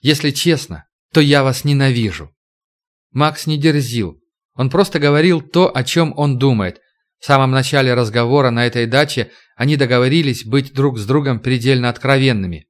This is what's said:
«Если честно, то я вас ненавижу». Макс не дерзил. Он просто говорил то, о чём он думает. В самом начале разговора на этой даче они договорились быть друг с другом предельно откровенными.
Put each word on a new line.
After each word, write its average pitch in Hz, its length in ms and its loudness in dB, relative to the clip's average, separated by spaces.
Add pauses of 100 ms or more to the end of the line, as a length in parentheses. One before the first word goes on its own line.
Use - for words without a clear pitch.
«Если 147 300 0
честно, 139 560 -4 (260)
то 160 80 4
я 143 220 4
вас 131 220 -2
ненавижу». 123 680 -2 (760)
Макс 147 360 -2
не 156 120 -2
дерзил. 120 600 -2 (340)
Он 131 160 -2
просто 180 300 0
говорил 151 400 2
то, 180 340 0
о 131 80 -2
чём 160 340 -2
он 143 220 -2
думает. 113 420 0 (380)
В - 60 -20
самом 135 260 2
начале 131 440 0
разговора 120 560 2
на 120 160 0
этой 117 200 -2
даче 131 460 -2 (240)
они 147 200 0
договорились 131 680 0
быть 135 280 -2
друг 135 260 -2
с 101 80 -8
другом 131 340 -2
предельно 123 480 0
откровенными. 117 800 -2